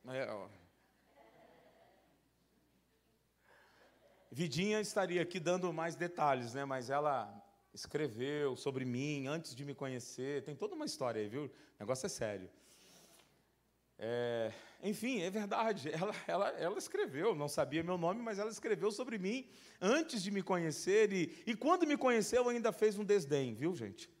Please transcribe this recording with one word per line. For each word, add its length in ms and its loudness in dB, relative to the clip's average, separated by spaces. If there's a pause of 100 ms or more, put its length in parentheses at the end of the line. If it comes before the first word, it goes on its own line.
É, 220 -4
ó. 200 -8 (3750)
Vidinha 520 0
estaria 400 0
aqui 180 -2
dando 320 2
mais 240 -2
detalhes, 580 2
né? 120 -2
Mas 240 -4
ela 520 0 (340)
escreveu 800 -2
sobre 300 -2
mim 420 -2
antes 260 -4
de 120 -10
me 100 -8
conhecer. 680 -4
Tem 120 -10
toda 180 -6
uma 120 -6
história 360 -2
aí, 60 -2
viu? 180 -6
O 60 -10 (280)
negócio 260 -2
é 40 -2
sério. 400 -4 (1500)
É, 540 -2 (320)
enfim, 380 -2
é 80 -2
verdade. 600 0
Ela, 220 -2 (140)
ela, 220 2
ela 280 -2
escreveu, 560 0
não 140 -2
sabia 360 0
meu 140 0
nome, 240 0
mas 180 -4
ela 100 -2
escreveu 420 0
sobre 260 -4
mim 300 -2 (340)
antes 400 4
de 100 -2
me 120 0
conhecer 680 4
e, 340 0
e 100 0
quando 320 4
me 100 4
conheceu 520 4
ainda 220 2
fez 260 4
um 60 -4
desdém, 500 2
viu, 220 0
gente? 340 -8 (100)